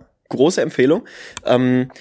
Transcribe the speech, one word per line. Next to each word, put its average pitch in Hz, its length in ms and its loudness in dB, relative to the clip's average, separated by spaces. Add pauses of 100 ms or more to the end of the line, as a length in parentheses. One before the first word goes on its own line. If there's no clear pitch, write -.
(280)
große 143 340 0
Empfehlung. 147 420 0 (400)
Ähm, 127 460 0 (100)